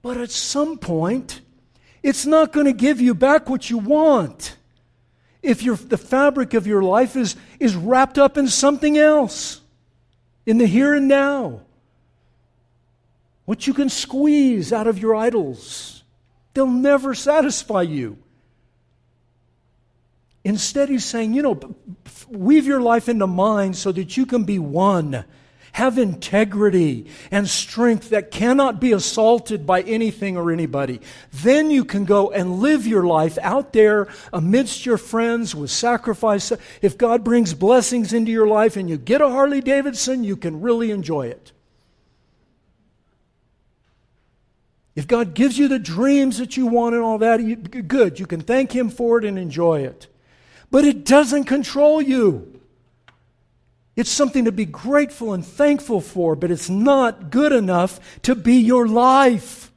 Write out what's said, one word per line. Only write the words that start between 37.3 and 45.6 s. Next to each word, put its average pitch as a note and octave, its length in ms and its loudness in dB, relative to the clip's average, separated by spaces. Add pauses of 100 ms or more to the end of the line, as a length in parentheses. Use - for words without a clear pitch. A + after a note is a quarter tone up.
blessings A3 600 0
into A3+ 180 0
your A3 160 2
life G#3+ 300 2
and F#3 120 -6
you D#3+ 60 -4
get E3 240 -2
a D4+ 80 4
Harley C#4 320 0
Davidson, C4 640 -2
you G3+ 140 -4
can D#3+ 240 -8
really A#3 300 -2
enjoy D3+ 360 -6
it. - 240 -16 (3500)
If D3 140 -8
God A#3 240 0
gives A#3+ 240 2
you C#4+ 100 4